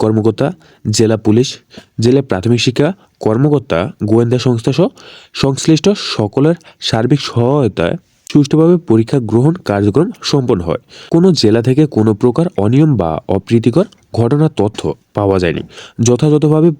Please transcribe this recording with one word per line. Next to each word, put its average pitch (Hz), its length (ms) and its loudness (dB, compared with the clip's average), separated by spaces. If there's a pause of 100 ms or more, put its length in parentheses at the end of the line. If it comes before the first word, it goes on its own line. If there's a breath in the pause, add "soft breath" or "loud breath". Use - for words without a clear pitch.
কর্মকর্তা, 110 460 0 (480 soft breath)
জেলা 110 200 2
পুলিশ, 110 320 0 (520 loud breath)
জেলা 127 220 2
প্রাথমিক 113 440 -2
শিক্ষা 139 220 0 (360 soft breath)
কর্মকর্তা, 120 540 0 (300)
গোয়েন্দা 120 380 2
সংস্থা 123 260 0
সহ 175 160 0 (540 loud breath)
সংশ্লিষ্ট 151 440 0 (280)
সকলের 139 420 0 (320 soft breath)
সার্বিক 123 400 0
সহায়তায় 117 680 0 (300)
সুষ্ঠুভাবে 156 500 2 (120)
পরীক্ষা 113 300 0 (120)
গ্রহণ 127 240 2 (140)
কার্যক্রম 104 400 0 (220)
সম্পন্ন 123 380 0
হয়। - 140 -4 (280 loud breath)
কোনো 170 180 2 (120)
জেলা 113 220 2
থেকে 131 240 2
কোনো 110 280 0
প্রকার 123 320 0 (180)
অনিয়ম 139 320 2
বা 85 140 -2 (180)
অপ্রীতিকর 117 580 0 (320)
ঘটনার 147 400 0
তথ্য 104 220 -2 (340)
পাওয়া 98 240 0
যায়নি। 85 240 -2 (440 loud breath)
যথাযথভাবে 151 640 2 (120)